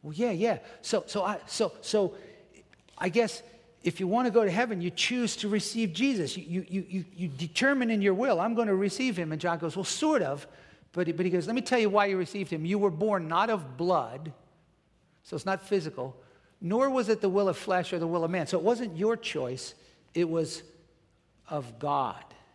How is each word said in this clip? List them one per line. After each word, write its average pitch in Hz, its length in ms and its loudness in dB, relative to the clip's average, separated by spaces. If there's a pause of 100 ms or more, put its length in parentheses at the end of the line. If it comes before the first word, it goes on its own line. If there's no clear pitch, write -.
Well, 151 80 -10
yeah, 214 200 0
yeah. 185 280 0 (220)
So, - 260 0
so 202 160 -2
I, 202 240 -2
so, - 320 0
so 202 380 0 (800)
I 180 100 -2
guess 214 340 0 (420)
if 180 180 -2
you 190 60 0
want 240 180 2
to 240 60 2
go 226 120 6
to 196 80 2
heaven, 214 300 0
you 175 80 -2
choose 240 480 -2
to 208 100 -4
receive 208 460 -2
Jesus. 208 420 0
You, 185 80 -10
you, 175 240 -4
you, 185 220 -4
you, 185 160 -4 (100)
you 175 140 -4
determine 233 600 0
in 214 120 2
your 196 140 4
will, 214 260 2
"I'm 226 140 0
gonna 214 200 2
receive 202 400 0
him." 165 160 -4
And 156 80 -4
John 170 200 0
goes, 165 180 -4
"Well, 190 80 -4
sort 302 360 2
of." 143 240 -4 (460)
But 175 160 0
he, 170 60 -2
but 180 120 0
he 180 60 2
goes, 175 160 0
"Let 226 80 -2
me 254 60 0
tell 254 180 2
you 214 100 4
why 202 180 4
you 190 100 0
received 185 340 -4
him. 160 140 -4
You 196 140 0
were 196 120 4
born 180 380 0
not 185 200 2
of 147 280 -4
blood." 147 560 0 (920)
So - 140 -8
it's - 80 -8
not 190 160 -2
physical. 143 600 -4 (380)
"Nor 233 300 2
was 254 180 2
it 220 140 2
the 196 80 4
will 196 180 4
of 175 100 0
flesh 180 360 0
or 175 60 -2
the 165 80 0
will 165 180 0
of 165 60 0
man." 175 160 -2
So 190 100 0
it 160 60 0
wasn't 220 340 0
your 220 180 2
choice. 131 580 -6 (400)
It 170 160 0
was 160 340 -2 (840)
of 120 320 -6
God. 139 440 -2 (320)